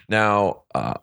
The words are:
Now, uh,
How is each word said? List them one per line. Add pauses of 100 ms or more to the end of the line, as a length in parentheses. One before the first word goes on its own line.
Now, (120)
uh,